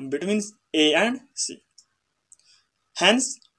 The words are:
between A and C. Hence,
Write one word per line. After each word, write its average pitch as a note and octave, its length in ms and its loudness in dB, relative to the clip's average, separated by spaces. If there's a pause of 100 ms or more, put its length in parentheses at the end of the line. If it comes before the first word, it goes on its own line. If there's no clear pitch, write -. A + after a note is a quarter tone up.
between F3+ 340 -4 (320)
A D3+ 200 4
and A3+ 260 0 (140)
C. - 280 -10 (1300)
Hence, A3 420 2 (220)